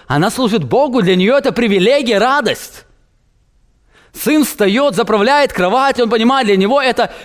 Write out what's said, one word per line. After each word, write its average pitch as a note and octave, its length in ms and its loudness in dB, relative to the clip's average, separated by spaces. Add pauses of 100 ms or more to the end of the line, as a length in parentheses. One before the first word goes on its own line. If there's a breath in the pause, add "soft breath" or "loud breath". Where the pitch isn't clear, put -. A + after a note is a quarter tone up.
Она E3 220 0
служит A3 340 -2
Богу, B3 380 0
для F3+ 140 2
нее G3+ 220 2
это C#4 140 -2
привилегия, A3+ 680 0
радость. A#3 680 -2 (1300 soft breath)
Сын D4+ 300 0
встает, G#3+ 520 0
заправляет A3+ 580 0
кровать, A#3+ 460 0
он A#3+ 100 0
понимает, A#3+ 380 0
для G3+ 100 2
него A3 240 2
это B3 320 -2 (120)